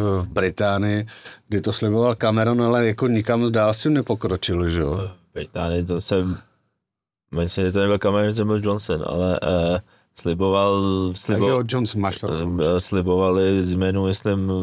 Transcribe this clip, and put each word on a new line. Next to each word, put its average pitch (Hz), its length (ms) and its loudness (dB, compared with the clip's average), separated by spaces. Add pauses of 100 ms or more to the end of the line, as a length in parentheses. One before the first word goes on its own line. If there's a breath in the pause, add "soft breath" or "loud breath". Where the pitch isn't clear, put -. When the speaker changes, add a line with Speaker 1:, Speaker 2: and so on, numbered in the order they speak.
(220)
Speaker 1:
v 90 60 -4
Británii, 104 800 0 (420 loud breath)
kdy 101 140 -2
to 104 120 -2
sliboval 113 420 2
Cameron, 113 460 2
ale 120 260 2
jako 110 200 0
nikam 117 440 0
dál 107 220 2
s - 100 -6
tím 151 100 2
nepokročil, 92 760 -2
že 85 120 0
jo? 73 160 0 (340)
Speaker 2:
V - 20 -20
Británii 87 520 -4
to 87 160 -4
jsem, 92 360 -2 (920)
myslím, 87 340 -2
že 90 60 2
to 98 80 2
nebyl 101 200 2
Cameron, 104 360 2
to 110 100 0
byl 107 180 0
Johnson, 101 440 -2
ale, 90 360 0
eh, 87 360 0 (360 soft breath)
sliboval, 95 640 2 (320)
slibo-, 104 340 0
Speaker 1:
Tak - 20 4
jo, 127 200 2
Johnson, 117 320 -2
máš 95 160 -2
pravdu. 85 460 -4
Speaker 2:
eh, 87 180 2
slibovali 95 840 2
změnu, 95 420 0
myslím, 95 460 0 (120)